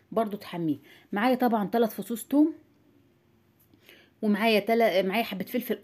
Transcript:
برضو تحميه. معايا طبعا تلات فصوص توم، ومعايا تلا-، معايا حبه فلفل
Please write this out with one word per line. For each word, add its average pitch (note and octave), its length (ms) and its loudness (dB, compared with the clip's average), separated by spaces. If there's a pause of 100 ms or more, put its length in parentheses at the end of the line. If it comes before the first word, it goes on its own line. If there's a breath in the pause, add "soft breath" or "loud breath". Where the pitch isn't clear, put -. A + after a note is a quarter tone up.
(120 loud breath)
برضو G#3 240 -2
تحميه. E3+ 400 -4 (360 loud breath)
معايا A#3 220 2
طبعا A3+ 340 0
تلات A#3 240 0
فصوص A3 320 -8
توم، D#4 300 2 (1700 soft breath)
ومعايا G#3+ 380 2
تلا-، G#3 460 2
معايا G3+ 160 0
حبه F#3+ 220 -6
فلفل A#3 400 -4